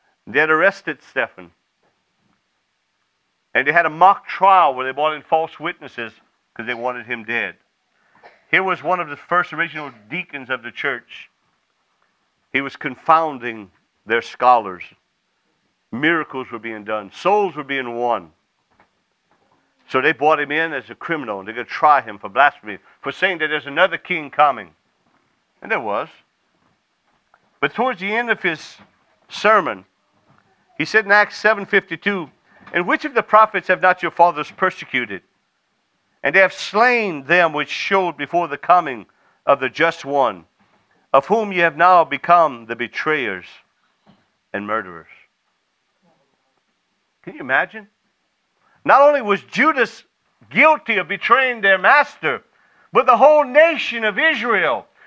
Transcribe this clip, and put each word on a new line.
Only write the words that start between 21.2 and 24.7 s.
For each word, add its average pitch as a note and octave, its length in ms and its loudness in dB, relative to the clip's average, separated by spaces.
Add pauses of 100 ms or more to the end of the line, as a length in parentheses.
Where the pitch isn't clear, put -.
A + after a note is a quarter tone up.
and F#2+ 80 -14
they're A2 60 -12
gonna A#2 120 -10
try D3 360 2
him A2 160 -14
for G#2 120 -14
blasphemy, G#2+ 500 -2 (220)
for C#3 100 -8
saying F#3 280 -4
that D#3 80 -2
there's D3 200 -6
another E3 300 0
king D#3 340 -8
coming. A#2 420 0 (880)